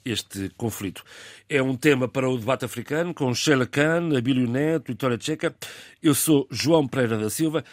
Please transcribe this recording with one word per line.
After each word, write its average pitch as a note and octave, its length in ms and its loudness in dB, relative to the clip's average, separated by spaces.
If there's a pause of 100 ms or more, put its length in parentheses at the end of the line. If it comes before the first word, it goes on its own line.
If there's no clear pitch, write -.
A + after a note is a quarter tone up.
este G2 540 -6
conflito. G2 440 -6 (460)
É C#3 140 2
um C3 120 0
tema B2+ 320 4
para C3 220 -2
o B2+ 100 0
debate B2 280 -2
africano, D3+ 480 -4
com B2+ 200 0
Sheila C3 320 2
Khan, D#3+ 500 2
Abílio B2+ 320 2
Neto, D3 400 -2
Vitória B2 300 -2
Checa. D#3 360 -4 (480)
Eu D3+ 120 6
sou C#3+ 360 2
João C3+ 360 2
Pereira A#2+ 300 0
da G#2+ 140 -2
Silva. D#3 420 -2